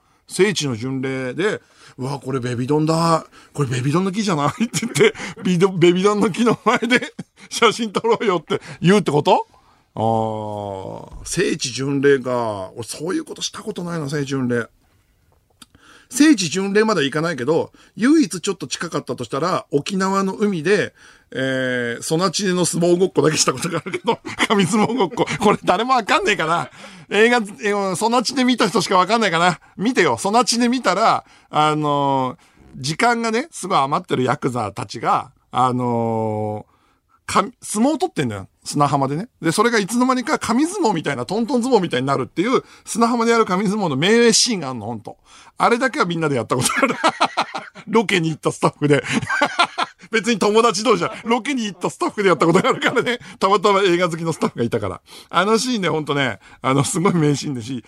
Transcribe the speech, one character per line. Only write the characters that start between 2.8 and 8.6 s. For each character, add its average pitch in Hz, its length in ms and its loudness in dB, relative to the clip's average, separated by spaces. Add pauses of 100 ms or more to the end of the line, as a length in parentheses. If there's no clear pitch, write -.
だ。 165 400 2 (260)
こ 143 100 -2
れ 131 60 0
ベ 127 120 -2
ビ 135 120 0
ド 170 80 2
ン 190 40 0
の 190 80 -2
木 214 100 -4
じ 202 80 -2
ゃ 165 60 0
な 143 220 0
い？」 233 60 0
っ 240 40 -6
て - 180 -6
言 - 40 -6
っ - 20 -14
て、 214 220 4 (280)
ビ 180 160 2
ド-、 196 140 4
ベ 175 200 6
ビ 180 100 0
ド 208 120 4
ン 202 60 0
の 202 100 2
木 220 140 -2
の 220 200 2
前 233 140 2
で 240 340 0 (380)
写 220 220 2
真 220 200 -6
撮 185 80 -2
ろ 226 200 2
う 247 40 -2
よ 185 140 2
っ - 40 -4
て - 180 -4 (200)